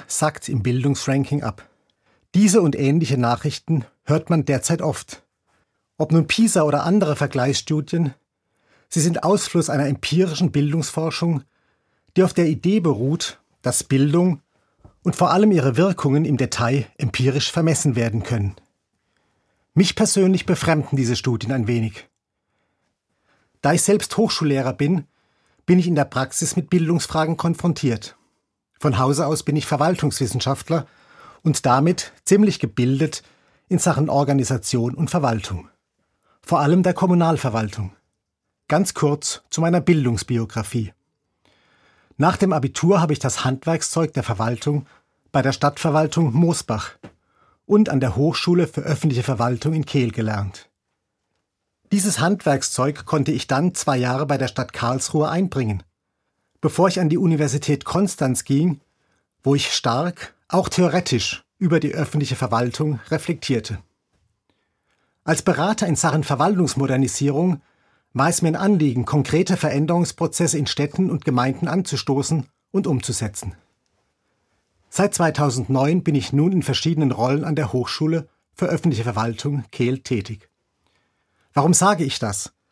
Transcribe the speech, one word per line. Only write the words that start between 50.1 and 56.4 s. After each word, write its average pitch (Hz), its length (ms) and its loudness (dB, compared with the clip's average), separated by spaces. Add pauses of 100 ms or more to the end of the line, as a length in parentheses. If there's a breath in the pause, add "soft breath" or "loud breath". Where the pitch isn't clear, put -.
gelernt. 107 580 -6 (1200)
Dieses 202 260 0
Handwerkszeug 147 840 0
konnte 151 260 0
ich 127 160 -4
dann 165 260 0
zwei 143 220 -2
Jahre 127 300 0
bei 139 120 -2
der 127 120 -2
Stadt - 240 -6
Karlsruhe 135 560 -2
einbringen, 135 540 -2 (760)